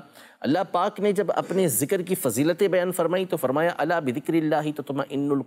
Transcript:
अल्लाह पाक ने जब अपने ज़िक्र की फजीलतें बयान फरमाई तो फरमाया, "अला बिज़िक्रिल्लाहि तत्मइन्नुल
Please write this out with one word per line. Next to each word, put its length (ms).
अल्लाह 240
पाक 340
ने 140
जब 200
अपने 360
ज़िक्र 340
की 120
फजीलतें 560
बयान 220
फरमाई 320
तो 120
फरमाया, 360
"अला 280
बिज़िक्रिल्लाहि 720
तत्मइन्नुल 720